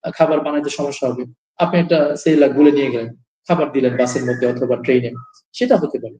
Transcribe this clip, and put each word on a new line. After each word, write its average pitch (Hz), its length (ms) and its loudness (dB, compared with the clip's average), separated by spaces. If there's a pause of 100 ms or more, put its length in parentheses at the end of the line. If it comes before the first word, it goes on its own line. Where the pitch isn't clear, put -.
আহ, 165 80 -8
খাবার 156 280 2
বানাইতে 147 300 -4
সমস্যা 143 380 -6
হবে, 123 180 -6 (320)
আপনি 175 220 0
একটা 156 360 2
সেরেলাক 143 360 4
গুলে 143 200 6
নিয়ে 139 200 0
গেলেন, 117 240 -6 (320)
খাবার 160 240 0
দিলেন 127 260 0
বাসের 127 280 -2
মধ্যে 123 220 -2
অথবা 123 280 -2
ট্রেনে, 123 360 -2 (420)
সেটা 247 240 0
হতে - 220 -4
পারে। 113 200 -14